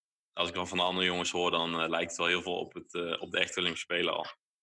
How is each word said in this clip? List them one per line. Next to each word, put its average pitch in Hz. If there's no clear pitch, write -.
als 87
ik 85
dan 90
van 92
de 90
andere 92
jongens 90
hoor, 87
dan, 85
eh, 80
lijkt 85
het -
wel 87
heel 87
veel 87
op 85
het, 82
eh, 85
op 90
de 87
echte 90
Olympische 85
Spelen 87
al. -
Dus -